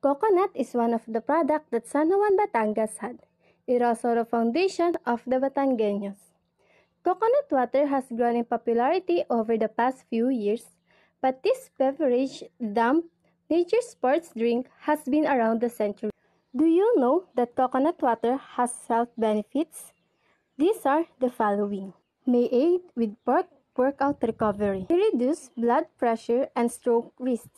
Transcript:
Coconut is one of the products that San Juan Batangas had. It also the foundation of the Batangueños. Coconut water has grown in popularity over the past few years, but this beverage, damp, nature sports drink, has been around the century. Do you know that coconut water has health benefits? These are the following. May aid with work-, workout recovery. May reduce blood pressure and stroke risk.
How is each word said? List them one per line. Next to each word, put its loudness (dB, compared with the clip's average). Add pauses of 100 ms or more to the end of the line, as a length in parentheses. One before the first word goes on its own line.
Coconut 2
is -8
one 0
of -2
the -4
products 0
that -4
San 0
Juan 4
Batangas -2
had. -12 (460)
It 2
also 0
the 0
foundation 0 (100)
of -2
the 0
Batangueños. -2 (840)
Coconut 2
water 2
has 0
grown 0
in -2
popularity 0
over 0
the 0
past -2
few -2
years, -4 (460)
but -2
this -2
beverage, 0 (160)
damp, 0 (440)
nature 0
sports -2
drink, -2 (140)
has -2
been 0
around 0
the -2
century. -6 (440)
Do 2
you 4
know 2 (100)
that -2
coconut 0
water 0 (180)
has -2 (160)
health 0
benefits? -4 (680)
These 0
are 2 (140)
the -2
following. -2 (340)
May 4
aid 2 (140)
with -2 (100)
work-, 0 (240)
workout -2
recovery. -2
May 2
reduce -2
blood 0 (100)
pressure 0
and 0
stroke -2
risk. -4